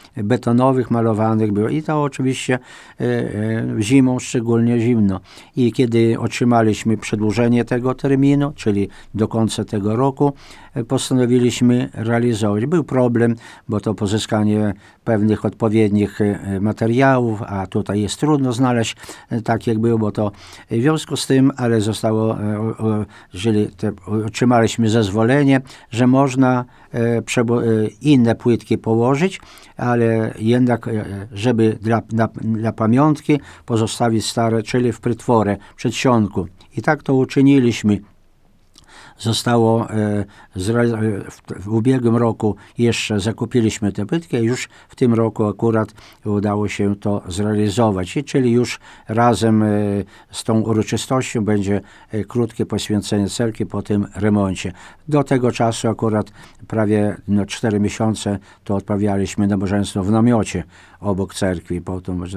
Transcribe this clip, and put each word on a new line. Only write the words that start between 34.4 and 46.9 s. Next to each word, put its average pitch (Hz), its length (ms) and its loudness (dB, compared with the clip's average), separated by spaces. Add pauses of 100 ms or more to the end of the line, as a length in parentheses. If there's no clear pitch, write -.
czyli 123 280 0
w - 80 -14
prytworze, 113 580 0 (180)
przedsionku. 110 720 0 (300)
I 113 40 -4
tak 151 220 0
to 139 120 0
uczyniliśmy. 131 840 2 (1200)
Zostało, 113 720 0
e, 104 360 -2 (300)
zre-, 117 380 0
e, 110 380 -4
w, - 320 -14
w 98 40 -12
ubiegłym 117 480 2
roku 113 400 0 (220)
jeszcze 110 420 0
zakupiliśmy 110 720 -2
te 101 140 -6
płytki, 160 320 -4
a - 20 -2
już 117 300 -4 (200)
w - 60 -20
tym 120 180 2
roku 113 320 0
akurat 110 480 -2 (320)
udało 104 420 0
się 101 280 -2